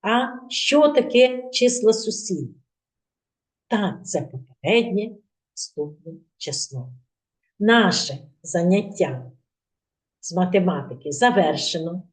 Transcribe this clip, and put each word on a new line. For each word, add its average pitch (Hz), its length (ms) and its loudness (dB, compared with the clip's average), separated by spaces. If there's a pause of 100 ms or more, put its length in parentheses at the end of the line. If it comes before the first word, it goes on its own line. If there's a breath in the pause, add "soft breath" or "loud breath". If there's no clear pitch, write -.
А 240 260 0 (220)
що 294 400 4
таке 254 600 2
числа 240 420 2
сусідів? - 640 -6 (1120)
Так, 208 400 -4
це 156 140 -4
попереднє 208 920 -2 (380)
ступне 151 600 -12 (240)
число. 131 520 -10 (720)
Наше 208 580 4 (260)
заняття 170 880 0 (920)
з - 120 -14
математики 180 800 0
завершено. 170 1000 0